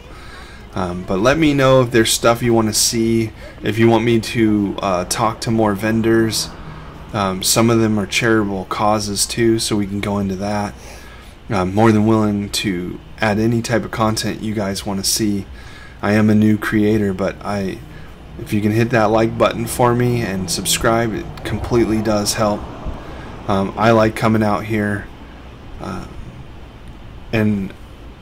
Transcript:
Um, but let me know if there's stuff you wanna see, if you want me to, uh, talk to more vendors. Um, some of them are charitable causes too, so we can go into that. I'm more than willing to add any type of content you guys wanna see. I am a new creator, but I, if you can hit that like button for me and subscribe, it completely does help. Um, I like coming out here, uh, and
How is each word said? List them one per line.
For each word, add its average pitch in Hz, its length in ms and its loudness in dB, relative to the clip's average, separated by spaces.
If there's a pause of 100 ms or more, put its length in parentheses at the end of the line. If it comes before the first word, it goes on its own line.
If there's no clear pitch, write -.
(760)
Um, 90 320 -4
but 95 120 -2
let 131 180 2
me 151 160 4
know 131 280 6
if 123 100 0
there's 113 200 4
stuff 117 320 2
you 117 100 2
wanna 107 200 2
see, 113 580 0 (320)
if 107 160 -2
you 113 100 8
want 113 140 4
me 117 160 4
to, 104 600 2
uh, 92 240 0
talk 113 360 -2
to 117 100 -2
more 110 220 2
vendors. 110 760 2 (600)
Um, 95 300 -2
some 117 280 2
of 113 100 4
them 107 200 2
are 98 60 -2
charitable 101 600 0
causes 104 600 0
too, 113 320 2
so 110 180 -2
we 101 120 0
can 101 120 -6
go 101 200 -2
into 98 160 -2
that. 101 380 -4 (760)
I'm 92 240 0
more 110 180 6
than 107 140 6
willing 104 440 2
to 90 500 -4 (200)
add 107 200 2
any 113 220 2
type 113 220 0
of - 80 -8
content 110 500 -2
you 107 120 -4
guys 98 320 -4
wanna 98 180 -4
see. 101 420 0 (560)
I 101 120 2
am 107 160 6
a 107 60 6
new 107 220 6
creator, 107 560 2
but 92 300 -2
I, 98 360 -4 (600)
if - 140 -10
you 104 80 2
can 107 100 2
hit 113 200 2
that 110 200 4
like 113 260 2
button 110 280 2
for 120 300 2
me 120 260 0
and 95 280 -4
subscribe, 113 640 0
it - 120 -6 (180)
completely 110 580 0
does 104 320 0
help. 104 280 0 (840)
Um, 98 300 0
I 110 140 4
like 110 240 4
coming 110 260 2
out 104 240 0
here, 104 400 -2 (760)
uh, 95 260 -10 (1300)
and 107 400 0 (500)